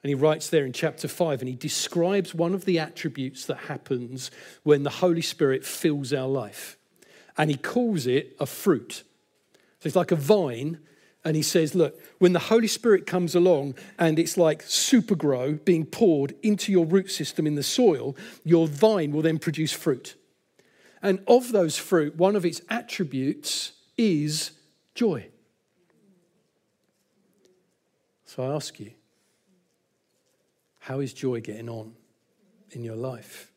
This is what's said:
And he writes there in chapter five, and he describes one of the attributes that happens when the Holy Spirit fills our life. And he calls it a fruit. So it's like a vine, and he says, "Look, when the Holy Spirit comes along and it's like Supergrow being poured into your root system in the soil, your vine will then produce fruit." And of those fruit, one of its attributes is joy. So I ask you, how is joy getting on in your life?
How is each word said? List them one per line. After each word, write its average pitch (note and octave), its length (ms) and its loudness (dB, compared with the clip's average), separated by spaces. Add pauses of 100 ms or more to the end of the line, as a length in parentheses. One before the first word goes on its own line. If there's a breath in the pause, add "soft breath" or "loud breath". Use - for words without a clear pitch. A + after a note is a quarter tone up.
And D3 60 -6
he C#3+ 80 0
writes D#3 340 0
there D3 160 2
in B2+ 60 -8
chapter D3 380 -6
five, D3+ 320 -2
and B2+ 80 -6
he B2+ 60 -8
describes F3 760 -2
one E3+ 200 0
of F#3+ 100 -4
the E3+ 160 2
attributes C3+ 680 -8
that D3 100 -4
happens B2+ 760 -8 (320 loud breath)
when D3 200 4
the C#3+ 60 -2
Holy E3+ 320 0
Spirit C3+ 440 -2
fills C#3+ 480 -2
our C3 160 -4
life. A#2+ 480 -8 (600 soft breath)
And D3+ 120 2
he C#3 80 0
calls G#3+ 500 -2
it B2+ 320 -2
a C#3+ 60 -2
fruit. - 580 -2 (760 soft breath)
So - 60 -6
it's D3 100 0
like F3 160 2
a - 20 4
vine, D3+ 640 0 (460 soft breath)
and D#3+ 100 0
he D#3 80 0
says, D#3+ 320 0
"Look, E3 260 0 (180 loud breath)
when F3+ 120 6
the E3+ 80 2
Holy A3+ 280 2
Spirit G3 380 2
comes F3 300 -2
along D#3 400 4 (240 loud breath)
and D#3+ 180 2
it's E3 200 0
like D#3+ 260 4
Supergrow D3+ 1000 0
being E3 200 4
poured D3 560 2
into G#3 300 0
your F3 140 4
root F#3+ 260 0
system - 340 -4
in D3+ 100 -2
the C#3+ 80 -4
soil, C#3 520 2 (300 loud breath)
your E3 200 6
vine D#3+ 460 2
will D3+ 120 -2
then D#3+ 160 2
produce D#3 340 -4
fruit." - 420 -4 (840 soft breath)
And G3 260 0
of B3 240 4
those F3 260 2
fruit, D3+ 380 0
one F#3+ 220 2
of F3 80 -2
its E3 240 -2
attributes C#3+ 1040 -6 (240)
is D#3 540 0 (440)
joy. E3+ 320 -2 (3000)
So - 160 -12
I C3+ 140 -4
ask - 240 -10
you, G#2 140 -18 (1900)
how C3+ 220 -8
is C3 120 -6
joy B2 280 -4
getting A2 280 -12
on A2+ 240 -12 (800)
in A#2 120 -12
your A2+ 120 -10
life? A#2 600 -12